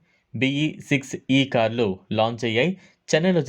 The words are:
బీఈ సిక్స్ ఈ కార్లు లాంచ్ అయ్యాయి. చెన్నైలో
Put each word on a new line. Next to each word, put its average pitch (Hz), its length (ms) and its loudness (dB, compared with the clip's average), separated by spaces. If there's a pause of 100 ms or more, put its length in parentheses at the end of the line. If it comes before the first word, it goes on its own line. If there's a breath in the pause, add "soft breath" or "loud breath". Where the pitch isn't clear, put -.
(340)
బీఈ 139 340 0 (220)
సిక్స్ 139 260 -2 (220)
ఈ 139 40 4 (140)
కార్లు 113 320 0 (320)
లాంచ్ 117 300 0
అయ్యాయి. 131 220 2 (380 soft breath)
చెన్నైలో 170 380 2